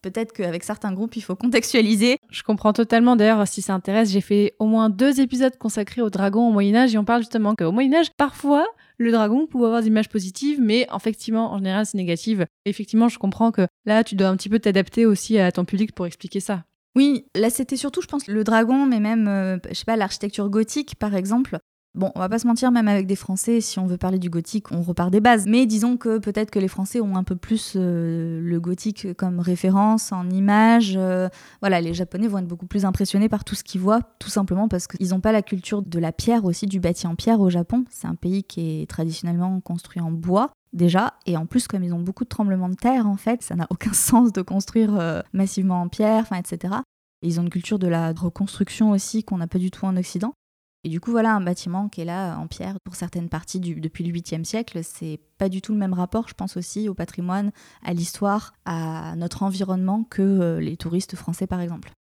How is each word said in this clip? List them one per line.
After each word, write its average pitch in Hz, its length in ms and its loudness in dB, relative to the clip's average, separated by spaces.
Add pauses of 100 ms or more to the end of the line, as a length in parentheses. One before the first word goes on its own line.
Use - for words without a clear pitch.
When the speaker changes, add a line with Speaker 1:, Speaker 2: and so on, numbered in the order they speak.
Speaker 1:
peut-être 226 260 -6
qu'avec 175 300 -4
certains 214 300 -6
groupes, 220 240 -6
il 220 40 -6
faut 185 140 -6
contextualiser. 233 840 2 (120)
Speaker 2:
Je - 140 -14
comprends 214 280 2
totalement. 233 440 6
D'ailleurs, 214 320 6
si - 120 -6
ça 190 140 -2
intéresse, 196 380 2
j'ai 196 80 4
fait 202 400 2
au 220 60 2
moins 220 220 4
deux 254 320 4
épisodes 262 380 2
consacrés 220 420 -4
au 220 100 2
dragon 202 380 2
au 220 40 4
Moyen-Âge 214 420 4
et 214 40 2
on 202 60 2
parle 233 180 2
justement 220 340 0
qu'au 170 160 0
Moyen-Âge, 277 440 2
parfois, 285 480 2 (340)
le 233 120 2
dragon 233 380 2
pouvait 240 180 2
avoir 233 140 2
des 220 80 2
images 220 200 4
positives, 262 520 -2
mais 233 340 4
effectivement, 220 580 -2
en 196 60 -4
général, 196 280 0
c'est 202 120 -6
négatif. 180 400 -2 (280)
Effectivement, 220 420 2
je - 100 -2
comprends 226 320 2
que 190 160 2 (180)
là, 220 200 4
tu 214 100 -6
dois 190 140 2
un 185 80 2
petit 196 120 -6
peu 214 120 2
t'adapter 202 460 2
aussi 214 340 2
à 180 100 4
ton 180 140 -2
public 208 280 -2
pour 185 140 -6
expliquer 180 320 -10
ça. 185 240 -4 (320)
Speaker 1:
Oui, 269 300 4 (100)
là, 220 160 2
c'était 262 260 -4
surtout, 294 240 -4
je - 60 -12
pense, 285 220 -6
le 214 160 0
dragon, 226 420 4
mais 240 140 2
même, 214 260 2
euh, 190 320 0 (120)
je 175 40 -8
sais - 100 -10
pas, 226 120 0
l'architecture 202 540 -4
gothique, 220 500 -2
par 208 160 -2
exemple. 196 420 0 (360)
Bon, 190 200 -2
on - 40 -8
va 185 100 -2
pas 226 100 -2
se 233 80 -2
mentir, 240 260 2
même 226 160 4
avec 196 180 2
des 190 100 0
Français, 220 460 -2
si - 160 -6
on 185 80 -2
veut 180 100 -2
parler 185 220 -2
du 180 100 -2
gothique, 170 420 -6
on 175 120 -2
repart 175 280 -2
des 208 120 4
bases. 220 240 4
Mais 240 180 4
disons 226 320 2
que 220 220 -2
peut-être 214 320 -4
que 208 80 -2
les 190 100 2
Français 196 320 -4
ont 196 160 -2
un 185 80 0
peu 185 120 -4
plus, - 380 -4
euh, 165 680 -2
le 170 180 0
gothique 185 540 -6
comme 180 260 -2
référence 190 720 2
en 180 160 -4
image. 208 720 4
Euh, 185 320 0 (320)
voilà, 190 180 2
les 165 140 -4
Japonais 185 340 -4
vont 202 80 -2
être 180 100 -4
beaucoup 175 200 -10
plus 196 180 0
impressionnés 196 460 2
par - 140 -2
tout - 100 -8
ce - 100 -10
qu'ils 185 160 -6
voient, 208 200 4 (180)
tout - 100 -14
simplement 196 400 0
parce - 200 -2
qu'ils 185 260 -2
ont 185 60 0
pas 220 120 2
la 214 80 4
culture 202 400 -4
de 170 180 -6
la 165 140 -2
pierre 233 320 0
aussi, 180 220 -2
du 196 140 -2
bâti 175 260 -2
en 165 80 -2
pierre 226 260 2
au 190 80 6
Japon. 180 400 0
C'est - 200 -12
un 165 60 -4
pays 190 300 -2
qui 160 380 -6
est - 80 -8
traditionnellement 170 680 -2
construit 175 420 -8
en 165 80 -4
bois, 180 400 0 (240)
déjà. 175 400 2 (100)
Et 170 140 -2
en 160 80 -4
plus, 247 200 0
comme 190 160 -4
ils 175 120 -2
ont 170 60 -4
beaucoup 185 240 -6
de - 40 -10
tremblements 185 400 0
de 185 60 -4
terre, 240 320 2
en 196 100 0
fait, 233 260 -2
ça - 120 -8
n'a 170 160 -2
aucun 196 220 -4
<laughs> - 20 -6
sens 233 400 4
de 190 80 -2
construire, 208 580 0
euh, 165 220 -2 (100)
massivement 190 480 0
en 175 80 -4
pierre, 220 360 2
enfin, 196 120 -4
et 180 100 -6
cetera. 190 360 -6 (400)
Et 170 60 -2
ils 170 120 0
ont 175 40 0
une 175 40 -2
culture 185 300 -4
de 185 100 0
la 165 240 0
reconstruction 196 800 -2
aussi 202 340 -2
qu'on 185 140 -4
n'a 170 80 -4
pas 185 120 -6
du 185 120 -2
tout - 160 -8
en 185 100 0
Occident. 180 380 -4 (500)
Et 165 40 -8
du 165 120 -6
coup, 233 100 -6
voilà, 226 240 2
un 202 60 0
bâtiment 180 480 -4
qui 170 140 -10
est - 20 -6
là, 175 340 -6
en 156 80 -10
pierre, 190 380 -10
pour 180 100 -16
certaines 175 340 -8
parties 175 300 -8
du, 170 220 -6
depuis 160 240 -8
le 170 80 -4
huitième 165 320 -8
siècle, 220 400 -8
c'est 156 340 -12 (180)
pas 196 120 -2
du 190 120 -4
tout 214 120 -8
le 214 60 0
même 190 160 -2
rapport, 185 340 -4
je - 60 -20
pense 190 220 -10
aussi, 202 320 -6
au 190 60 -6
patrimoine, 180 560 -4 (340)
à 180 80 -6
l'histoire, 202 600 -4 (140)
à 160 500 -8
notre 170 260 -6
environnement 190 600 -2
que, - 180 -4
euh, 175 380 2
les 156 160 -4
touristes 175 400 -4
français, 175 320 -6
par 180 120 -4
exemple. 170 300 -8 (140)